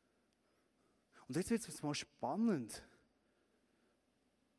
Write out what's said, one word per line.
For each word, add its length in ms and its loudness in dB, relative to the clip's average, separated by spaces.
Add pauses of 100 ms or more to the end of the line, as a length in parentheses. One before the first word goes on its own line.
(1300)
Und 80 -4
jetzt 140 0
wird's 180 0
jetzt 160 -12
mal 100 2
spannend. 880 0 (1800)